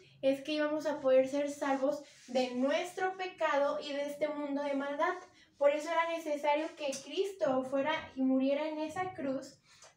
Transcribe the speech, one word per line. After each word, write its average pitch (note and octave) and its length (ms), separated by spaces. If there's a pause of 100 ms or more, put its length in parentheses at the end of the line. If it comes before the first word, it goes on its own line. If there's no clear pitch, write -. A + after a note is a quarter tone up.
(220)
es C4+ 200
que D#4 100
íbamos D4+ 340
a D4 140
poder C4 260
ser C#4+ 240
salvos C#4 540 (240)
de B3+ 240
nuestro F4 640
pecado D4 640
y C#4+ 120
de C#4+ 100
este D4 260
mundo C#4+ 340
de C#4 120
maldad. C#4+ 400 (440)
Por C#4+ 140
eso D4+ 180
era E4 200
necesario D4+ 640
que C#4 160 (100)
Cristo C#4+ 600
fuera C#4 280 (220)
y C4 80
muriera C4+ 460
en D4+ 100
esa F#4 360
cruz, C#4 440 (380)